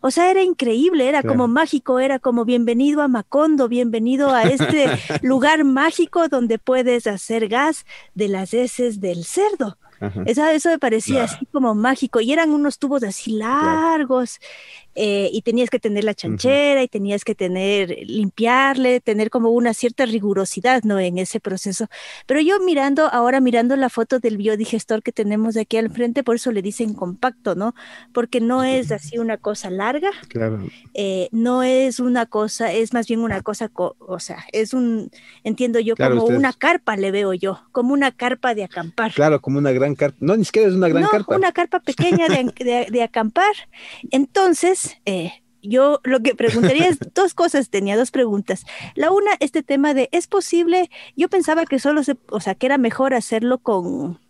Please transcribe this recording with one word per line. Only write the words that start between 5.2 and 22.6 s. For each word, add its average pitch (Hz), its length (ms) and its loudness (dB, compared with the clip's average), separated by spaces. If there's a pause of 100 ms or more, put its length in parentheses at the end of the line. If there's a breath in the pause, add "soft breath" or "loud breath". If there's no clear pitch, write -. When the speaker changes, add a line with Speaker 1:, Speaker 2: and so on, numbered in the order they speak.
Speaker 1:
lugar 277 420 4
mágico 320 640 2
donde 233 320 0
puedes 247 480 0
hacer 220 400 -4
gas 277 360 0 (300 loud breath)
de 202 140 -2
las 190 260 -4
heces 240 460 -2
del 175 240 -4
cerdo. 370 520 -2 (300 soft breath)
Speaker 2:
Ajá. 98 200 -6
Speaker 1:
Esa, 302 260 2
eso 311 180 2
me 330 80 0
parecía 254 460 0
Speaker 2:
Claro. - 80 -6
Speaker 1:
así - 140 -10
como 254 280 0
mágico, 240 460 0
y 233 120 0
eran 320 180 2
unos 294 280 0
tubos 269 240 -2
así 220 340 -6
Speaker 2:
Claro. 254 300 0
Speaker 1:
largos, 311 720 0 (580 loud breath)
eh, 202 360 0
y 214 100 -4
tenías 240 280 0
que 247 100 0
tener 208 240 -2
la 214 80 0
Speaker 2:
Ujú. - 60 -8
Speaker 1:
chanchera, 269 640 2
y 254 60 -2
tenías 202 360 -4
que 214 100 -2
tener, 190 640 -2 (100)
limpiarle, 247 960 2
tener 214 280 0
como 226 220 0
una 233 240 2
cierta 247 320 -2
rigurosidad, 214 800 0
¿no? 208 160 0
En 180 180 -2
ese 185 220 -4
proceso. 190 480 -6 (380 loud breath)
Pero 285 140 2
yo 370 200 2